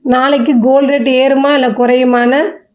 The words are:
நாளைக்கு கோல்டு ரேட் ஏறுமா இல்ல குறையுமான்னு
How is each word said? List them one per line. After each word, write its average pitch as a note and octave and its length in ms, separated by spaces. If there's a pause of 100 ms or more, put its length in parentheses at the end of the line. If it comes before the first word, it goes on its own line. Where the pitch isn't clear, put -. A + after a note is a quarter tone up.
(140)
நாளைக்கு C4+ 440
கோல்டு C4 340
ரேட் C#4 200 (120)
ஏறுமா C#4 340
இல்ல B3+ 120 (100)
குறையுமான்னு B3 600 (340)